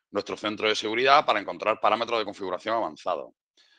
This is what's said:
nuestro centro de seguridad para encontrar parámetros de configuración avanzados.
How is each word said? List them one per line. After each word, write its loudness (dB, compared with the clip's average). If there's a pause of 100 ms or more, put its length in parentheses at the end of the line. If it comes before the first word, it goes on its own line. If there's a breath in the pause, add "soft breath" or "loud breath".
(100)
nuestro -4
centro -4
de 2
seguridad 4
para 2
encontrar -2
parámetros 2
de 0
configuración -4
avanzados. -4 (440 soft breath)